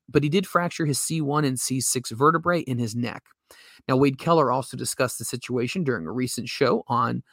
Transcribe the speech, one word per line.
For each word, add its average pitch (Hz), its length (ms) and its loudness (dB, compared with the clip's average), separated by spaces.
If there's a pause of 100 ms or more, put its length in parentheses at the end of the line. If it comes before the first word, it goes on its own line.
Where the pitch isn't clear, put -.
but 143 140 4
he 147 60 2
did 185 180 2
fracture 175 400 0
his 143 120 0
C 160 220 -2
one 147 240 2
and 131 140 0
C 131 200 -2
six 123 300 -2
vertebrae 165 520 2
in 123 180 -2
his 113 160 -2
neck. 120 280 -4 (640)
Now, 131 100 2
Wade 135 220 4
Keller 160 320 4
also 127 260 -4
discussed 123 400 -4
the 117 80 -10
situation 123 580 -4
during 117 220 -2
a 80 60 -6
recent 120 380 -4
show - 380 2
on 120 460 0